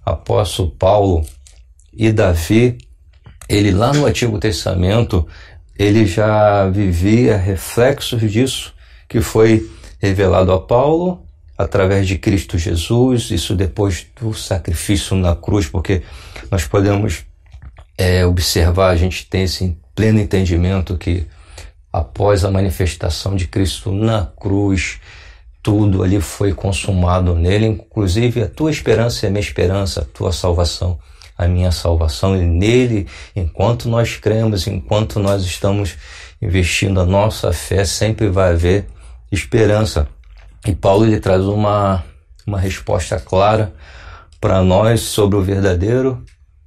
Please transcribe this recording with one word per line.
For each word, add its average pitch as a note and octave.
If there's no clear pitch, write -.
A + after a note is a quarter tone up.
apóstolo G2
Paulo F#2+
e A2
Davi, G#2
ele G#2
lá A2
no D3
Antigo A2
Testamento, G2
ele G#2
já G#2
vivia G#2
reflexos A2
disso B2+
que -
foi A2
revelado F#2
a F#2
Paulo D#3+
através G2
de F#2
Cristo G2
Jesus, A#2
isso G2+
depois F#2+
do A2
sacrifício G2
na F2+
cruz, G2
porque F#2
nós F#2
podemos, G2+
é, F2+
observar, F2
a F2+
gente F2+
tem F#2+
esse F#2
pleno A2
entendimento F#2
que F2
após G2
a G2
manifestação F#2+
de F2
Cristo G2
na G#2+
cruz, G2
tudo G2+
ali F#2+
foi G2+
consumado F#2
nele, F2+
inclusive A2
a F#2+
tua D#3
esperança -
é -
a -
minha G2+
esperança, F#2+
a -
tua -
salvação, F2
a F2
minha F2+
salvação, E2+
e F2+
nele, G#2+
enquanto G#2+
nós A#2
cremos, G#2+
enquanto G#2
nós G2+
estamos G2
investindo F#2
a F2
nossa G2+
fé, F#2+
sempre G#2+
vai F#2
haver F2
esperança. G#2
E F#2+
Paulo, G2
ele G#2+
traz F#2+
uma, G2+
uma G2+
resposta F#2+
clara G#2
pra F#2+
nós G#2+
sobre G2+
o F#2+
verdadeiro G2+